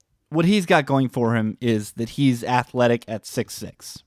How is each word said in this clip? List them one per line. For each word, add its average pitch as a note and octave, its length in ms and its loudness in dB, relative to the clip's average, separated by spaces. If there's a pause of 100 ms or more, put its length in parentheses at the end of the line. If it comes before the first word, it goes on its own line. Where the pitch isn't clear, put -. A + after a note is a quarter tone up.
(280)
what D#3+ 160 0
he's F#3+ 220 2
got E3 200 2
going C3+ 220 2
for A#2 260 0
him A2 280 -2
is A2 320 -2
that A2+ 160 -6
he's B2+ 340 2
athletic B2 640 0
at A2 180 -10
six - 280 -8
six, - 520 -16